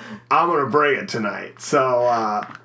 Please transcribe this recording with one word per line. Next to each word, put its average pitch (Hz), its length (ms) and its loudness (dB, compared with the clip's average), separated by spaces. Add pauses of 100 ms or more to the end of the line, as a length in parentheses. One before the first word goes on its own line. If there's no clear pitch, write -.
(320)
"I'm 160 160 4
gonna 151 180 2
bring 143 320 2
it 98 100 -8
tonight." 101 520 -6
So, - 180 0 (280)
uh, 110 380 0 (200)